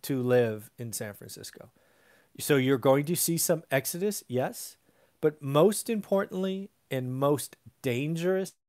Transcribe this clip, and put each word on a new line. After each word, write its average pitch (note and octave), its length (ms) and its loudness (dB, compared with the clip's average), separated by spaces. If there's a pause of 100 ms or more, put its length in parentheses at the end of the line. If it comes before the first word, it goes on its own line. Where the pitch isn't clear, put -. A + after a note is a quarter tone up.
to C3+ 200 -4
live A#2+ 560 2
in A#2 140 -10
San G#2+ 220 -8
Francisco. - 560 -18 (720)
So - 160 4
you're C3+ 220 4
going C#3 280 6
to D3+ 100 -2
see E3+ 220 0
some E3 320 0
exodus, F3 580 -2
yes, C3 500 -6 (440)
but D3+ 200 0
most D#3 480 2
importantly G3 800 -2 (200)
and B2+ 240 -4
most C#3 420 0 (260)
dangerous E3 720 -2 (160)